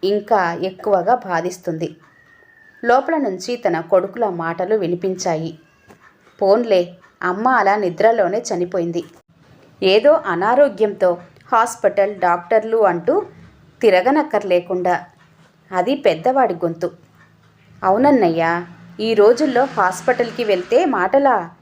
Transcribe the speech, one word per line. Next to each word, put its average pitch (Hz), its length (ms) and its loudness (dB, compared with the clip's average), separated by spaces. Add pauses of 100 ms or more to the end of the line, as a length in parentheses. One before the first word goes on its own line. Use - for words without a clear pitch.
ఇంకా 202 480 0
ఎక్కువగా 190 600 -2
బాధిస్తుంది. 175 800 -6 (880)
లోపల 269 320 2
నుంచి 233 400 -4
తన 175 240 -2
కొడుకుల 190 480 0
మాటలు 175 460 -4
వినిపించాయి. 175 840 -4 (840)
"పోన్లే, 196 520 2 (280)
అమ్మ 190 260 -2
అలా 220 280 2
నిద్రలోనే 202 600 0
చనిపోయింది. 175 680 -4 (800)
ఏదో 214 300 4
అనారోగ్యంతో 202 1040 0 (340)
హాస్పిటల్, 208 640 0
డాక్టర్లు 185 600 0
అంటూ 214 500 0 (560)
తిరగనక్కర్లేకుండా." 185 1200 0 (680)
అది 185 220 0
పెద్దవాడి 240 600 0
గొంతు. 170 360 -6 (960)
"అవునన్నయ్య, 175 800 2 (360)
ఈ 220 140 -2
రోజుల్లో 240 500 4
హాస్పిటల్కి 233 800 -2
వెళ్తే 208 400 0
మాటలా 226 680 0 (100)